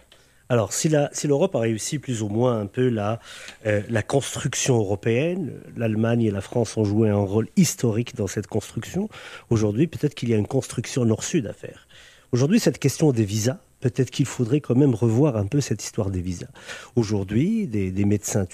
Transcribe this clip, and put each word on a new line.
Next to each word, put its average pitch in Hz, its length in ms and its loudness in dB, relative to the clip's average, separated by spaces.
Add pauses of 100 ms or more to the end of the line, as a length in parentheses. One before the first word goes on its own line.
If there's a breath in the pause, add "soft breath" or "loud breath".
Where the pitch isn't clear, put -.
(520 soft breath)
Alors, 113 220 2
si - 160 0
la, 143 240 2
si - 140 -4
l'Europe 147 280 2
a 123 40 0
réussi 113 400 -2
plus 113 240 -4
ou 104 60 -4
moins 117 300 2
un 104 60 -4
peu 127 240 0
la, 110 300 -2 (480 loud breath)
euh, 104 220 0
la 113 120 0
construction - 760 0
européenne, 117 760 0 (240)
l'Allemagne 113 460 2
et 107 80 2
la 98 100 -2
France - 340 -2
ont 110 80 2
joué 104 260 4
un 101 140 4 (100)
rôle 110 220 0
historique 120 600 2
dans 104 100 -2
cette 101 220 -6
construction. 120 640 -6 (420 loud breath)
Aujourd'hui, 110 340 2
peut-être - 300 -4
qu'il 120 140 -4
y 117 40 4
a 110 40 4
une 101 100 0
construction - 580 -2
nord-sud 113 400 0
à - 80 -8
faire. - 340 -16 (440 loud breath)
Aujourd'hui, 147 280 4
cette - 200 2
question 143 320 4
des 113 140 2 (100)
visas, 120 240 0 (200)
peut-être 127 300 0
qu'il - 160 -2
faudrait 127 340 -2
quand 123 240 2
même 135 120 4
revoir 120 420 2
un 101 160 0
peu 143 80 2
cette 110 220 -6
histoire - 260 -4
des 92 220 -2
visas. 90 220 -10 (420 loud breath)
Aujourd'hui, 117 720 0
des, 101 240 -2
des 98 140 0
médecins 101 480 0